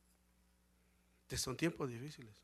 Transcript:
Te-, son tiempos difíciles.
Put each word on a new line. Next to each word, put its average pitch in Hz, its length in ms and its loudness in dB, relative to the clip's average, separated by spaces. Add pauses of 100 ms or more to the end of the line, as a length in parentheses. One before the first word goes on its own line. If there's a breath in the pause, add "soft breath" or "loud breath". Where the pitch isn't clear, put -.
(1300)
Te-, 131 100 -4
son 131 200 2
tiempos 160 320 4
difíciles. 120 560 -8